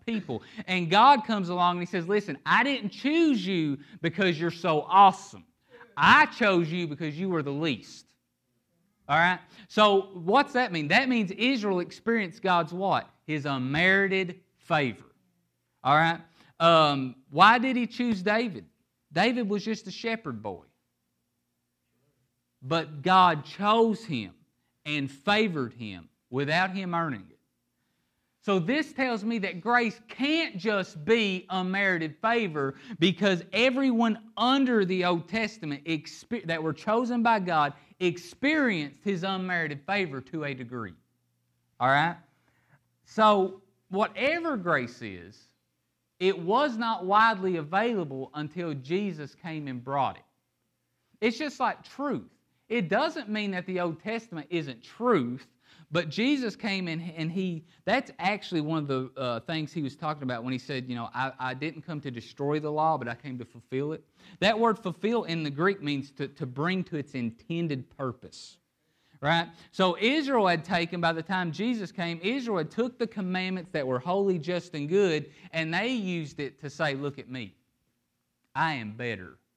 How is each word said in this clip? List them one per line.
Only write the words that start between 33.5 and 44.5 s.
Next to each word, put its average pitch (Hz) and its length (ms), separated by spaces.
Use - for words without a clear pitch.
everyone 240 640
under 247 480
the 180 200
Old 175 240
Testament 208 560
exper-, 165 600
that 165 160
were 160 100
chosen 233 500
by 226 180
God 156 320
experienced 185 1040
his 196 180
unmerited 180 640
favor 180 340
to 156 220
a 143 120
degree. 117 400
All 123 80
right? 156 300
So 208 580
whatever 269 680